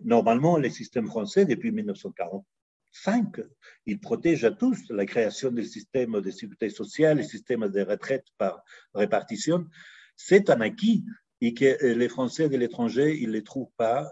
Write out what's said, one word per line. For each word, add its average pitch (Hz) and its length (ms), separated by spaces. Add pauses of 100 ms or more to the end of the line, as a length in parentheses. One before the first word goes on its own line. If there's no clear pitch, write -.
normalement, 117 540
le 127 100
système 113 380
français, 113 400
depuis 117 240
mille 104 160
neuf - 120
cent - 120
quarante-cinq, - 1300 (460)
il 101 140
protège 120 440
à 110 60
tous 240 400
la 101 160
création 117 440
des 117 140
systèmes 113 560
de 95 100
sécurité 104 380
sociale, 147 500
les 110 60
systèmes 110 440
de 98 120
retraite 104 460 (120)
par 98 240 (300)
répartition. 110 760 (500)
C'est 196 340
un 117 100
acquis 196 440 (360)
et 117 140
que, 135 300
euh, 120 100
les 120 140
Français 135 400
de 135 80
l'étranger, 120 640
ils 117 80
ne 110 60
les 107 100
trouvent - 320
pas, 127 360